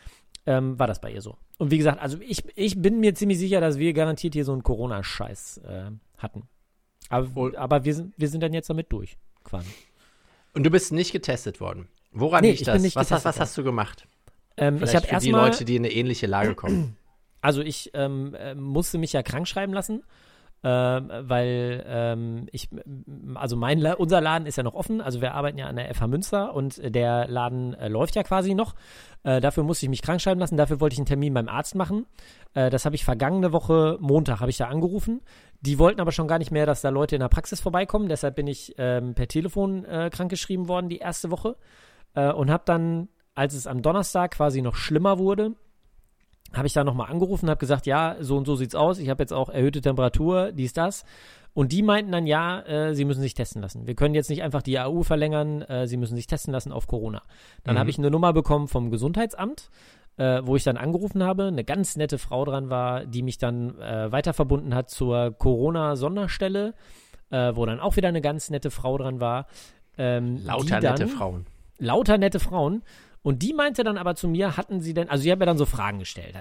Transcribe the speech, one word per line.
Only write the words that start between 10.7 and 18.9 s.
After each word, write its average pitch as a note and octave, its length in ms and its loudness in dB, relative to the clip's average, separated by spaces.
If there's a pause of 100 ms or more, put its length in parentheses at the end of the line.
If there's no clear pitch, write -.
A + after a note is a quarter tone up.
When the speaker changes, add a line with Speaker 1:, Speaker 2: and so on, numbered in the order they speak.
Speaker 2:
bist F3 220 4
nicht D#3+ 200 0
getestet B2 480 -4
worden? F#2 280 -8 (240)
Woran D#3+ 300 4
Speaker 1:
Nee, A3+ 80 10
Speaker 2:
liegt B2+ 100 2
Speaker 1:
ich B2 60 -2
Speaker 2:
das? A#2 80 4
Speaker 1:
bin F#3 80 6
nicht F#3 140 2
Speaker 2:
Was, C3+ 120 2
Speaker 1:
getestet E3 160 2
Speaker 2:
was D#3+ 120 0
Speaker 1:
worden. - 60 -4
Speaker 2:
hast - 160 -2
du C#3 60 -4
gemacht? A#2 420 -2 (500)
Speaker 1:
Ähm, C#3+ 180 2
ich D3+ 60 -2
Speaker 2:
Vielleicht A#2 140 4
Speaker 1:
hab E3 100 6
Speaker 2:
für - 40 -4
die - 60 0 (160)
Speaker 1:
erstmal A3 180 8
Speaker 2:
Leute, - 160 2
die A#2+ 120 2
in A#2 80 2
eine A2 80 0
ähnliche A#2+ 340 0
Lage G2+ 280 0
kommen. E3 480 -2
Speaker 1:
<clears throat> - 380 -20
Also C#3+ 200 2
ich, D3+ 340 -8
ähm, C#3 400 -4
äh, C3+ 200 -12
musste C#3+ 440 -2